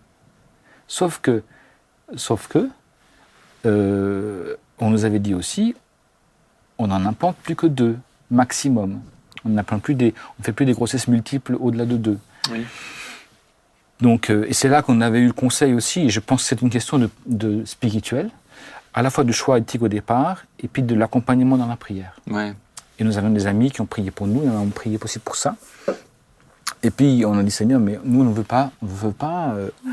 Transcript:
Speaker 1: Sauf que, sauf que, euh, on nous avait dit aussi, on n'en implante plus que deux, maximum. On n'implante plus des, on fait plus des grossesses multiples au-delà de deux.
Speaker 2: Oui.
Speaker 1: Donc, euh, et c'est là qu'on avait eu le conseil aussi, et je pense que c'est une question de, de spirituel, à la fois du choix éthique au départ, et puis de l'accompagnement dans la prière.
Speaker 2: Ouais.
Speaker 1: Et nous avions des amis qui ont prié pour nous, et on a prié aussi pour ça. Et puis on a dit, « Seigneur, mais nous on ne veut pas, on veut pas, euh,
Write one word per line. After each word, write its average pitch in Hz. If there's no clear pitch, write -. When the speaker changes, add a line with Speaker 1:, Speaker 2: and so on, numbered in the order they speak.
Speaker 1:
Sauf -
que, 113
sauf -
que, 247
euh, 101
on 110
nous 107
avait 107
dit 101
aussi, 202
on 113
n'en 95
implante 135
plus -
que 165
deux, 123
maximum. 120
On 113
n'implante 104
plus 147
des, 120
on -
fait 110
plus 139
des 127
grossesses 123
multiples 120
au-delà 120
de 120
deux. 110
Speaker 2:
Oui. 113
Speaker 1:
Donc, 117
euh, 107
et 127
c'est -
là 147
qu'on 120
avait 117
eu 123
le 120
conseil 131
aussi, 135
et 123
je 104
pense 131
que -
c'est 117
une 127
question 123
de, 113
de 110
spirituel, 123
à 117
la 131
fois 139
du 117
choix 127
éthique 117
au 113
départ, 120
et 123
puis -
de 120
l'accompagnement 127
dans 123
la 117
prière. 95
Speaker 2:
Ouais. 104
Speaker 1:
Et 110
nous 110
avions 101
des 104
amis 107
qui -
ont 110
prié 95
pour 101
nous, 113
et 143
on 107
a 101
prié 107
aussi 110
pour -
ça. -
Et 117
puis 131
on 104
a 101
dit, « 101
Seigneur, 123
mais 104
nous 127
on -
ne 117
veut 110
pas, 131
on 113
veut 101
pas, 156
euh, 101